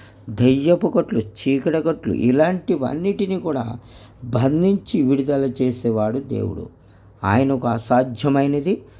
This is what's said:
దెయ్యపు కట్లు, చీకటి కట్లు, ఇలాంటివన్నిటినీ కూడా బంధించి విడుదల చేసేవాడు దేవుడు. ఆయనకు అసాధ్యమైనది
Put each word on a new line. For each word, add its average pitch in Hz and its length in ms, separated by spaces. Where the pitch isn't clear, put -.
దెయ్యపు 139 580
కట్లు, 156 320
చీకటి 139 640
కట్లు, 147 320
ఇలాంటివన్నిటినీ 170 1300
కూడా 123 380
బంధించి 151 760
విడుదల 139 500
చేసేవాడు 113 580
దేవుడు. 104 500
ఆయనకు 127 440
అసాధ్యమైనది 139 1120